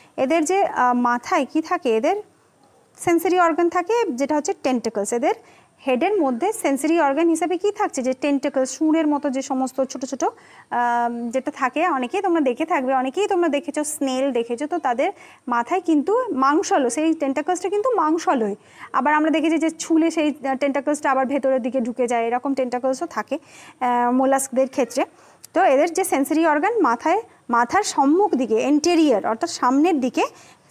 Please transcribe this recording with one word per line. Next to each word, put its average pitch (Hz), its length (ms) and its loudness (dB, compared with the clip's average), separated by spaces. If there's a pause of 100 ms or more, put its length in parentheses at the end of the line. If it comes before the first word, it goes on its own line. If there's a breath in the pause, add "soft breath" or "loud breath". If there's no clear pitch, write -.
(160 loud breath)
এদের 302 280 0
যে, 381 200 2
আহ, 247 300 0
মাথায় 240 580 0
কি 311 100 0
থাকে? 311 340 -2
এদের 294 200 0 (800)
সেন্সরি 349 440 2
অর্গান 339 280 2
থাকে, 359 240 -2 (180)
যেটা 269 260 -2
হচ্ছে 302 260 -2
টেন্টাকলস। 226 500 -2
এদের 277 220 0 (520 soft breath)
হেডের 330 340 0
মধ্যে 269 320 0
সেন্সরি 311 480 0
অর্গান 294 280 2
হিসেবে 330 280 0
কি 403 160 -2
থাকছে? 370 300 -4
যে 254 100 0
টেন্টাকলস, 277 580 -2
সুঁড়ের 311 360 0
মতো 294 240 0
যে 262 120 -4
সমস্ত 262 380 -4
ছোট 262 240 -4
ছোট, 269 200 -6
আম, 240 1080 -4
যেটা 262 200 -4
থাকে, 294 380 -2
অনেকেই 277 340 -2
তোমরা 339 180 2
দেখে 262 260 0
থাকবে, 269 280 0
অনেকেই 262 340 -2
তোমরা 349 200 2
দেখেছো, 285 360 -4
স্নেল 269 480 -2
দেখেছো, 240 340 -2
তো 349 120 -4
তাদের 277 340 0 (360 loud breath)
মাথায় 240 320 0
কিন্তু 359 520 2
মাংসলও, 285 580 2
সেই 311 240 0
টেন্টাকলসটা 302 540 -4
কিন্তু 415 280 0
মাংসলই। 302 580 0 (380 loud breath)
আবার 285 220 2
আমরা 302 160 2
দেখেছি 320 280 2
যে 311 120 0
ছুলে 320 400 0
সেই, 302 240 0 (140)
আহ, 269 80 0
টেন্টাকলসটা 285 540 -2
আবার 262 160 2
ভেতরের 262 360 0
দিকে 254 180 -2
ঢুকে 240 260 -2
যায়, 233 200 0
এরকম 247 280 -2
টেন্টাকলসও 254 520 -2
থাকে, 262 320 -6 (420 loud breath)
আহ, 240 320 0
মোলাস্কদের 262 560 2
ক্ষেত্রে। 262 360 -2 (500 loud breath)
তো 349 100 4
এদের 311 280 4
যে 359 120 0
সেন্সরি 311 420 0
অর্গান 339 340 2
মাথায়, 311 420 2 (280 soft breath)
মাথার 240 320 2
সম্মুখ 320 520 2
দিকে, 226 340 0
anterior 302 580 4
অর্থাৎ 226 240 -2
সামনের 294 500 2
দিকে 262 240 0 (460 loud breath)